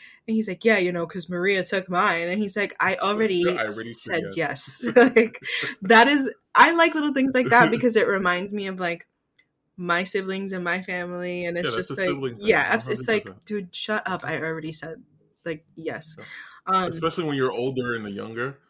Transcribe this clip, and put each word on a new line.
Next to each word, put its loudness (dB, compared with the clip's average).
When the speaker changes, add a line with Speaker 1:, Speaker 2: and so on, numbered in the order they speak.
Speaker 1:
And -2
he's 0
like, -6
"Yeah, 6
you 0
know, -2
'cause -10
Maria 0
took -4
mine." 2
And -2
he's -4
like, -4
"I 0
already 2
Speaker 2:
I -2
already -6
Speaker 1:
said -8
Speaker 2:
said 0
Speaker 1:
yes." -8
Speaker 2:
yes. -4
Speaker 1:
<laughs> 0
Like, 6
that 8
is, 2
I 10
like 4
little 0
things 2
like 2
that 8
Speaker 2:
<laughs> -
Speaker 1:
because 2
it 4
reminds 0
me -4
of, -8
like, -4
my 0
siblings -4
and -6
my -2
family. -6
And -4
it's -2
Speaker 2:
Yeah, -4
that's -4
Speaker 1:
just -8
Speaker 2:
a -8
Speaker 1:
like, -2
Speaker 2:
sibling -6
thing, -12
Speaker 1:
yeah, 4
abs-, -2
it's -4
like, -2
Speaker 2:
one -16
hundred -18
percent. -20
Speaker 1:
"Dude, -8
shut -6
up. -6
I -6
already -8
said, -12
like, -8
yes." -10
Speaker 2:
Yeah. -18
Speaker 1:
Um, 2
Speaker 2:
Especially -2
when -2
you're 2
older -2
and -6
the -8
younger, -8